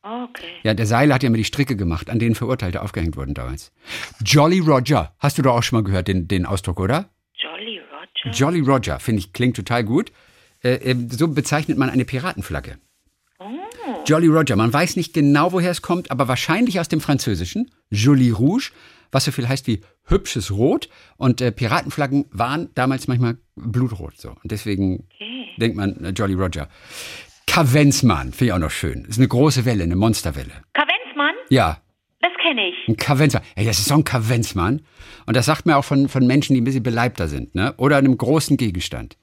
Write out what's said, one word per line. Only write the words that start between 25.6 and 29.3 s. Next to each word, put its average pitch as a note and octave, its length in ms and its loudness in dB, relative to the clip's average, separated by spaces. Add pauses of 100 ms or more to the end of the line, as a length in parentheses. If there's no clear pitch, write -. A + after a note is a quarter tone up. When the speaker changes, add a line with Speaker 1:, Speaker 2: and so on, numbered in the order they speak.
Speaker 2:
man, G2+ 280 -4
äh, E2+ 60 -6
Jolly G2 240 -2
Roger. F2 340 -4 (800)
Kavenzmann, B2+ 840 4
finde - 140 0
ich G#2+ 60 2
auch F2 60 2
noch D#2 120 0
schön. B1 360 -6
Ist A2 120 -6
eine B2+ 100 6
große B2+ 360 4